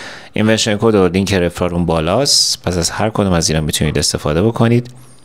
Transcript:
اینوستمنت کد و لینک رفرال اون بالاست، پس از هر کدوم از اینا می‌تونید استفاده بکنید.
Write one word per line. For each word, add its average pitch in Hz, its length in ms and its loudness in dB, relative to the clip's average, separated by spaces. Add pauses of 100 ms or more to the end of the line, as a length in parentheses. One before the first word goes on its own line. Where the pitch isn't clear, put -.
(340)
اینوستمنت 107 480 0
کد 113 140 4
و 95 120 4
لینک 92 260 0
رفرال 87 400 0
اون 87 120 0
بالاست، 85 800 0
پس 92 140 -2
از 85 120 -2
هر 107 200 -2
کدوم 101 240 0
از 82 160 0
اینا 78 120 0
می‌تونید 78 360 -2
استفاده 78 460 0
بکنید. 117 460 0 (360)